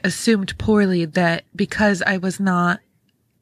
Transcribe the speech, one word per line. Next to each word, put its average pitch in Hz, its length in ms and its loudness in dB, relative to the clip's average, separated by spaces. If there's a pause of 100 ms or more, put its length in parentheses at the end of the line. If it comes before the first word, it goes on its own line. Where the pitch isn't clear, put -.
assumed 196 540 0
poorly 190 480 2
that 170 380 0 (120)
because 202 460 0
I 190 160 -2
was 180 200 -4
not 175 420 0 (600)